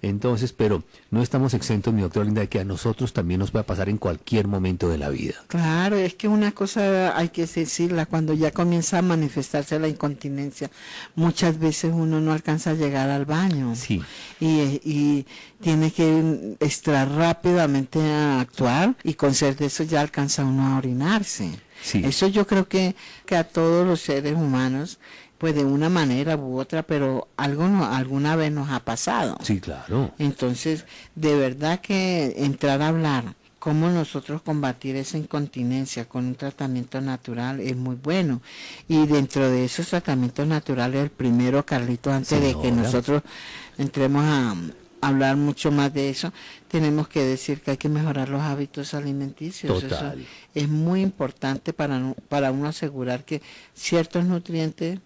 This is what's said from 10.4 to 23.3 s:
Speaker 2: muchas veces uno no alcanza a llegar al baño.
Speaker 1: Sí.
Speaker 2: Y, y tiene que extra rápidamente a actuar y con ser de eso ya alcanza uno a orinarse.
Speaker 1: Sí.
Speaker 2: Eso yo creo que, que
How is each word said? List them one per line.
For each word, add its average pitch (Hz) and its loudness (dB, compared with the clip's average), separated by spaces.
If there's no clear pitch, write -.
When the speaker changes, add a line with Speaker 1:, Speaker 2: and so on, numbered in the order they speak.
Speaker 2:
muchas 165 2
veces 160 0
uno 160 2
no 156 2
alcanza 156 -2
a - 2
llegar 139 0
al 139 0
baño. 151 0
Speaker 1:
Sí. 113 -2
Speaker 2:
Y, 151 2
y 147 2
tiene 156 4
que 160 2
extra 143 2
rápidamente 156 2
a 151 2
actuar 139 2
y 160 -2
con 139 2
ser 139 2
de 143 -2
eso 156 -2
ya 156 2
alcanza 143 -2
uno 135 2
a 135 2
orinarse. 131 -2
Speaker 1:
Sí. - 0
Speaker 2:
Eso 139 2
yo 196 2
creo 190 2
que, 185 0
que - 0